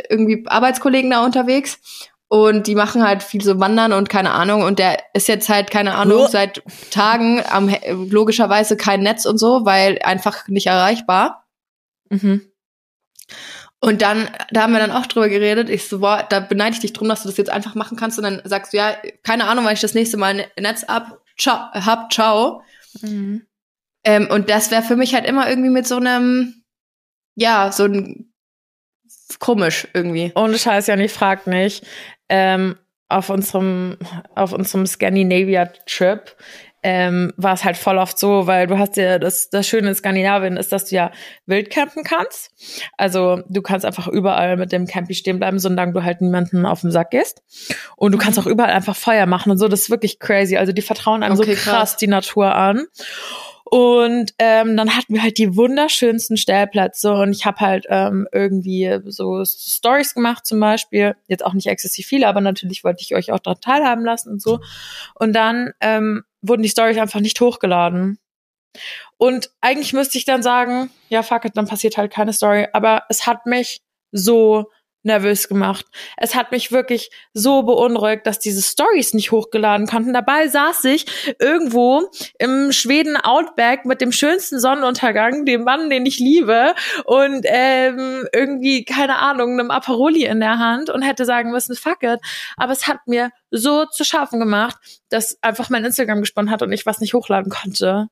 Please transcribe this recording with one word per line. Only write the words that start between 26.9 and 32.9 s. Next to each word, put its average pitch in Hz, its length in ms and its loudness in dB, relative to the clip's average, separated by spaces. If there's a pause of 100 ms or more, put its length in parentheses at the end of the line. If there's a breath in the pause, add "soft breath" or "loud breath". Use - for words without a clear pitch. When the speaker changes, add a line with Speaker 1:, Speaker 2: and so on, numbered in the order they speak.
Speaker 1:
ja, 214 380 4
so 202 100 2
ein 202 500 -2 (1040)
komisch 196 540 0
irgendwie. 170 420 -2
Speaker 2:
Ohne 220 220 2
Scheiß, 208 300 0
Janni, 202 220 2
frag 196 380 -2
nicht. 190 380 -2 (440 loud breath)
Ähm, 190 480 2 (320)